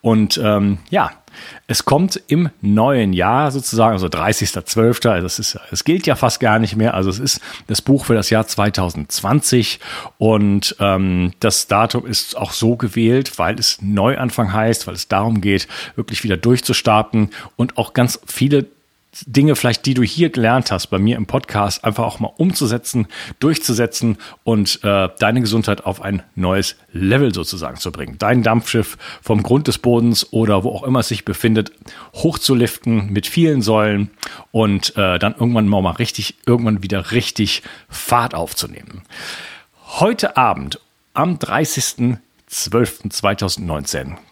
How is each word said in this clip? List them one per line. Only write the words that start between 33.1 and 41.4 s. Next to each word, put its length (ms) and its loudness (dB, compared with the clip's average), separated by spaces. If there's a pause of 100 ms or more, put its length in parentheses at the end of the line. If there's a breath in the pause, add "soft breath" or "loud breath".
mit 160 -2
vielen 340 2
Säulen 500 2 (400 loud breath)
und, 440 0
äh, 240 2
dann 180 0
irgendwann 300 2
mal 240 2
richtig, 440 -6 (100)
irgendwann 360 2
wieder 300 -4
richtig 520 -2 (260 loud breath)
Fahrt 440 -2
aufzunehmen. 680 -10 (960 loud breath)
Heute 380 0
Abend 420 0 (340)
am 240 0
dreißigsten 840 -2 (260)